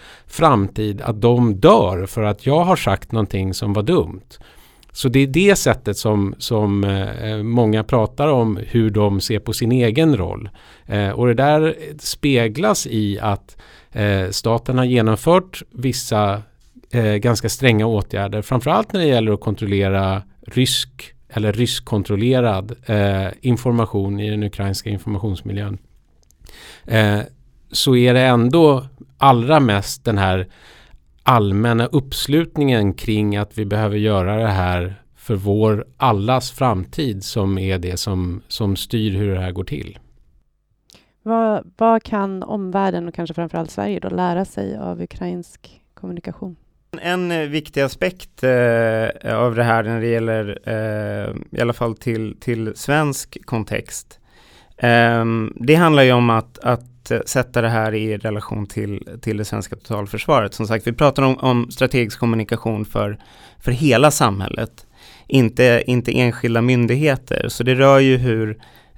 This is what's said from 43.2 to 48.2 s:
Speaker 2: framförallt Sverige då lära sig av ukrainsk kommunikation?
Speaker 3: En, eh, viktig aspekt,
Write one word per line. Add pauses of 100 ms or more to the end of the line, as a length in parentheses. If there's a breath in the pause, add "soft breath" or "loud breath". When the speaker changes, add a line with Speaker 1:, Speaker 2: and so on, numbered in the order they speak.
Speaker 2:
framförallt
Sverige
då
lära
sig
av
ukrainsk (120)
kommunikation? (460)
Speaker 3:
En,
eh,
viktig
aspekt,